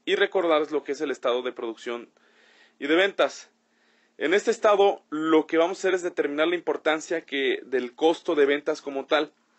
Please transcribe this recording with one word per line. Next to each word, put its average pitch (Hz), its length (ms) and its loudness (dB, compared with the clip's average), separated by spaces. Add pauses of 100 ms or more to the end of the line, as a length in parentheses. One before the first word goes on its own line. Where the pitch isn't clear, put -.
y 175 100 0
recordarles 170 580 0
lo 147 120 -2
que 147 80 -6
es 135 80 -6
el 151 100 -4
estado 123 300 -2
de 127 120 -6
producción 120 580 -10 (680)
y 143 80 -8
de 151 100 4
ventas. 180 520 0 (680)
En 156 160 0
este 208 160 0
estado, 208 580 2
lo 156 380 2
que 165 100 -2
vamos 175 220 2
a - 20 -20
hacer 185 140 0
es 185 80 -4
determinar 156 460 -2
la 175 80 -2
importancia 160 680 -4
que, 135 420 -2
del 123 300 -4
costo 165 400 0
de 147 100 4
ventas 143 380 0
como 135 240 -8
tal. 147 260 0 (260)